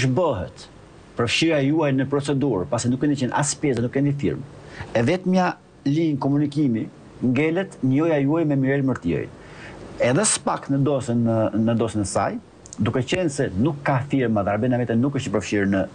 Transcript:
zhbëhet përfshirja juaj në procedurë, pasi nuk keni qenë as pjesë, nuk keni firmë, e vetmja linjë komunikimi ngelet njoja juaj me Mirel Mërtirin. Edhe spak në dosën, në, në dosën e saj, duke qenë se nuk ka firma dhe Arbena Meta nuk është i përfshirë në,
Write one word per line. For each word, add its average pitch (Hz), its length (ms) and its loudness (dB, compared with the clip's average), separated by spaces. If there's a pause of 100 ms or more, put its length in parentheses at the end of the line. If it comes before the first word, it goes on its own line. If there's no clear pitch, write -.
zhbëhet 131 640 -2 (500)
përfshirja 143 480 2
juaj 147 300 2
në 135 160 0
procedurë, 139 580 0
pasi 120 220 0
nuk 131 100 0
keni 147 160 2
qenë 127 160 -2
as 143 240 0
pjesë, 123 240 0
nuk 123 140 -2
keni 143 180 2
firmë, 92 320 -2 (480)
e 113 80 2
vetmja 180 540 2 (320)
linjë 151 340 2
komunikimi 143 640 0 (380)
ngelet 160 580 0
njoja 143 400 2
juaj 156 240 2
me 143 140 2
Mirel 135 260 2
Mërtirin. 85 460 -2 (720)
Edhe 135 240 2
spak - 400 -4
në 139 160 2
dosën, 131 400 0
në, 113 120 2 (200)
në 113 240 2
dosën 110 240 0
e - 20 -4
saj, 104 280 -2 (400)
duke 117 260 -2
qenë 160 320 -2
se 139 140 -2 (100)
nuk 143 220 0 (100)
ka 139 160 2
firma 113 400 0
dhe 101 80 0
Arbena 120 240 0
Meta 117 240 0
nuk 139 160 0
është 113 160 -4
i - 60 -6
përfshirë 101 340 0
në, 95 120 2 (120)